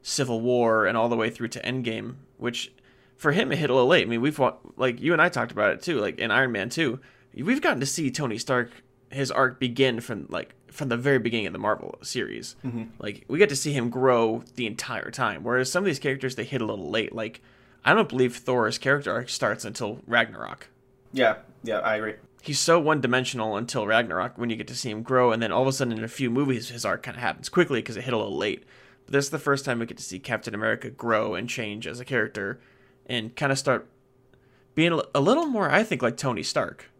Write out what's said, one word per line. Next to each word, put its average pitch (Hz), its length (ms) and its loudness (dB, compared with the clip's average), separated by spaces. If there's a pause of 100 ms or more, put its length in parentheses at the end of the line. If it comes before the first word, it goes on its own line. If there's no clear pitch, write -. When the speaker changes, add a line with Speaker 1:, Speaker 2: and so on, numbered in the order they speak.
Speaker 1:
Civil 123 400 -2
War 117 440 4
and 113 120 2
all 117 120 2
the 120 60 2
way 113 140 0
through 113 200 -6
to 117 120 -10
Endgame, 120 540 -4 (220)
which 120 340 -6 (440)
for 147 160 2
him, 170 200 2
it - 60 0
hit 151 120 0
a 123 40 4
little 127 140 6
late. 143 180 6
I 104 40 -4
mean, 117 120 0
we've 147 160 0
wa-, 131 180 2 (200)
like, 123 240 0
you 156 140 2
and 156 80 4
I 170 80 6
talked 117 220 -4
about 104 200 2
it - 100 -2
too, 160 180 0
like, 101 200 -2
in 113 120 0
Iron 127 200 4
Man 104 180 -2
two. 127 300 -2 (360)
We've 233 260 0
gotten 247 180 2
to 131 60 -2
see 139 260 -2
Tony 120 260 -4
Stark, 120 320 0 (400)
his 135 220 -4
arc 127 280 2
begin 123 420 2
from, 101 280 -8
like, - 260 -8 (140)
from 139 200 -8
the 117 80 0
very 131 220 4
beginning 113 280 -2
of 82 60 -8
the - 60 -6
Marvel - 420 -2
series. - 540 -8 (100)
Speaker 2:
Mm-hmm. 117 180 -6 (160)
Speaker 1:
Like, 104 280 -10
we 143 120 -2
get 202 100 8
to 143 60 -2
see 147 180 -2
him 120 160 0
grow 120 540 4 (120)
the 123 120 -4
entire 113 440 -8
time, 104 320 -2
whereas 127 280 0
some 180 120 0
of - 20 0
these 151 140 0
characters, 131 360 -2
they - 80 -4
hit 123 180 -4
a 113 40 -2
little 101 240 -6
late. 110 240 -2
Like, 113 280 -8 (440)
I 135 80 8
don't 120 160 4
believe 123 260 2
Thor's 123 420 0
character 139 340 0
arc 120 180 -4
starts 110 360 -2
until 107 420 -6
Ragnarok. 113 600 -2 (440)
Speaker 2:
Yeah, 117 240 4 (280)
yeah, 110 160 -2
I 110 180 0
agree. 107 180 -6 (260)
Speaker 1:
He's 143 180 -4
so 165 200 4
one-dimensional 127 760 0
until 113 320 -4
Ragnarok 110 500 2
when 117 120 -4
you 113 80 -2
get - 100 -8
to 123 80 -12
see 127 140 -8
him 107 140 -8
grow, 123 280 4
and 113 100 0
then 110 100 0
all 98 100 4
of 131 60 4
a 135 40 2
sudden 120 260 -2
in 110 60 -6
a 113 60 -8
few 127 200 -2
movies, 123 400 0
his 120 140 -10
arc 98 200 -2
kinda 117 160 -10
happens 113 300 -4
quickly 147 320 2
'cause 117 140 -8
it 101 80 -8
hit 123 100 -2
a 117 40 2
little 104 180 -2
late. 95 280 -2 (420)
But - 80 -10
this 139 120 2
is - 60 -8
the 151 80 -4
first 139 240 0
time 120 160 -2
we 113 60 -2
get 117 120 -14
to - 60 -14
see 92 160 -12
Captain 113 360 -6
America 110 340 -2
grow 110 460 0
and 104 120 -6
change 107 400 -8
as 120 120 -10
a 123 60 -12
character 110 540 -2 (460)
and 113 300 -6
kinda 135 200 0
start 135 320 -2 (880)
being 165 180 4
a, 156 80 2 (140)
a 139 60 4
little 269 240 4
more, 214 240 0
I 180 140 4
think, 202 180 -2
like 123 160 0
Tony 117 260 -2
Stark. - 460 -4 (100)